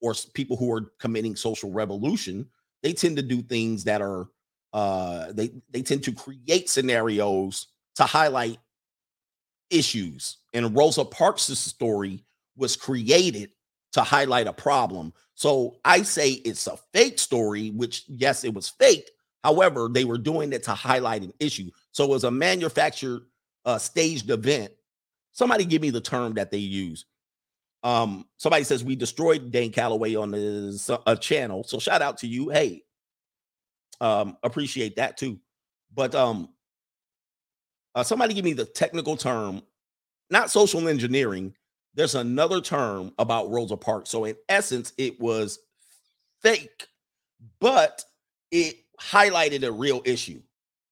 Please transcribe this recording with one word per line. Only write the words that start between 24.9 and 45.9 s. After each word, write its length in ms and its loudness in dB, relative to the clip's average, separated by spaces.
Somebody 320 2
give 180 2
me 80 0
the 100 -2
term 340 -4
that 160 -4
they 80 -4
use. 480 -6
Um, 440 0
somebody 260 4
says, 180 0
"We 140 -4
destroyed 540 0
Dane 200 0
Calloway 440 0
on 160 -2
the 440 -4
s-, 160 -6
a 100 4
channel." 480 -2
So 140 -8
shout 220 2
out 180 -2
to 80 -8
you. 220 -4
Hey, 360 0
um, 420 2
appreciate 540 -4
that 220 -2
too. 200 -6
But, 220 -2
um, 340 2
uh, 80 0
somebody 300 0
give 120 -2
me 100 0
the 100 -4
technical 520 -4
term, 460 -4
not 200 4
social 380 4
engineering. 640 0
There's 220 0
another 460 0
term 580 -4
about 320 0
Rosa 260 -2
Parks. 340 -4
So 140 -2
in 120 -6
essence, 480 0
it 240 -4
was 380 -2